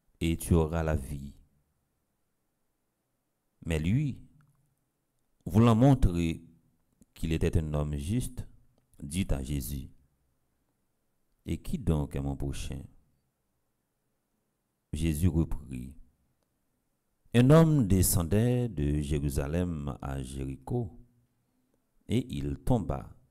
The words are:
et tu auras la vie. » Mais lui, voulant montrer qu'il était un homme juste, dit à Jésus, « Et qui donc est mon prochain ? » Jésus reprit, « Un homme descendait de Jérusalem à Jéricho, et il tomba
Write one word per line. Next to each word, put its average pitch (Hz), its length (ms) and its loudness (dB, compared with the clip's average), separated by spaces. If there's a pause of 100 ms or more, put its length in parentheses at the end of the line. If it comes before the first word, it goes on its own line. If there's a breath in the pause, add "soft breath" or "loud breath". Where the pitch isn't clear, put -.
(220)
et 82 160 0
tu - 160 0
auras 80 300 2
la 78 120 0
vie. » 69 380 -8 (2250)
Mais 82 140 0
lui, 117 400 0 (1200)
voulant 110 300 6
montrer 98 680 4 (720)
qu'il 80 180 -4
était 80 240 0
un 78 160 -2
homme 76 220 -2
juste, 101 500 -6 (560)
dit 85 300 -4
à 69 100 -2
Jésus, « 69 480 -8 (1600)
Et 82 160 -4
qui - 160 -6
donc 73 380 -2
est 69 60 -6
mon 69 160 -6
prochain ? » 69 440 -8 (2000)
Jésus 78 340 0
reprit, « 67 640 -2 (1400)
Un 123 160 6
homme 151 360 8
descendait 101 840 2
de 73 320 -2
Jérusalem 71 1000 -4
à 67 220 -8
Jéricho, 67 720 -8 (1120)
et 127 260 -2
il 71 260 -6
tomba 73 540 -4 (180)